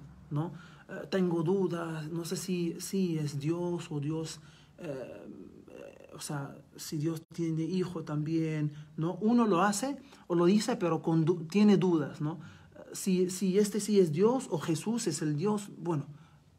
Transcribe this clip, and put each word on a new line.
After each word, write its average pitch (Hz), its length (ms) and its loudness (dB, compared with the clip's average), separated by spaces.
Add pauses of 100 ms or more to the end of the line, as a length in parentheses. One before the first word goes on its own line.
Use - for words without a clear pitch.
(300)
¿no? 156 220 -2 (380)
Eh, - 200 -10
tengo 175 340 2
dudas, 165 680 -2
no 165 160 -6
sé 185 100 -6
si, 175 440 -2
si 180 380 -2
es 147 220 -4
Dios 170 520 -2
o 147 80 -4
Dios, 156 400 -4 (400)
eh, 135 460 -10 (880)
o 165 60 -16
sea, 139 340 -8 (200)
si - 220 -8
Dios 160 240 -2 (120)
tiene 160 300 -2
hijo 170 400 -4
también, 156 680 0 (260)
¿no? 170 240 -2
Uno 233 240 4
lo 180 160 4
hace 233 360 0 (300)
o 175 80 0
lo 175 100 6
dice, 214 300 4
pero 160 260 0
con 165 240 4
du-, 165 200 0
tiene 202 320 8
dudas, 160 440 2
¿no? - 180 -4 (540)
Si, 180 360 2
si 185 280 0
este 208 220 2
sí 208 200 4
es 170 120 6
Dios 226 380 2
o 160 100 -2
Jesús 196 480 -2
es 156 140 -2
el 151 140 0
Dios, 202 420 -2
bueno, 160 280 -2 (540)